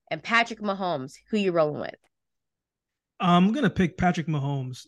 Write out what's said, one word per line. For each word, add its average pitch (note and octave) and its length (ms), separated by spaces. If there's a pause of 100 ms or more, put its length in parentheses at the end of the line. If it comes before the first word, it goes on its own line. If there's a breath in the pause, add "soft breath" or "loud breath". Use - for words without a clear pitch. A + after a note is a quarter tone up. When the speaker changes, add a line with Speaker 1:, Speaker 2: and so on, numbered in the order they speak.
Speaker 1:
and D#3+ 140
Patrick A#3 360
Mahomes, F#3 540 (160)
who A3 80
you F#3+ 140
rolling D3+ 300
with? - 140 (1200)
Speaker 2:
I'm F3+ 340
gonna C4+ 160
pick - 260
Patrick F3 300
Mahomes. C#3 640